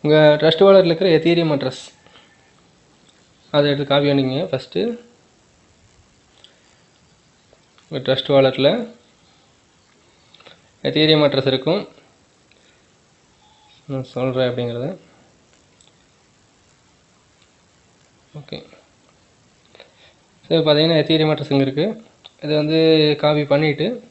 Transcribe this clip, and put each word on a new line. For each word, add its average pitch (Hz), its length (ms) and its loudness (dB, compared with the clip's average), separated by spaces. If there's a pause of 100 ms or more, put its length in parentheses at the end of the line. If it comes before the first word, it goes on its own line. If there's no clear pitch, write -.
உங்க 151 140 4 (240)
Trust 160 240 2
Wallet-ல 190 260 6
இருக்கிற 180 180 -2 (100)
Ethereum 170 360 0
அட்ரஸ் 135 300 -8 (1700)
அதை 147 160 2
எடுத்து 143 220 -4
காப்பி 143 180 2
பண்ணிக்கங்க. 135 400 -2
ஃபஸ்ட்டு 135 320 -6 (3000)
உங்க 143 180 -10
Trust 131 280 -4
Wallet-ல 135 360 2 (2250)
Ethereum 151 440 2
அட்ரஸ் 135 240 0
இருக்கும், 160 300 -4 (2000)
நான் 131 200 -8
சொல்றேன் 127 360 -2
அப்படிங்கிறத. 120 400 -6 (3500)
ஓகே, - 180 -16 (1900)
so 165 220 0
பார்த்தீங்கன்னா 156 360 2
Ethereum 156 300 0
அட்ரஸ் 143 220 -6
இங்க 135 140 2
இருக்கு. 147 180 -4 (580)
இதை 151 160 -4
வந்து 156 160 -2 (480)
காப்பி 147 280 0
பண்ணிட்டு 147 320 0 (260)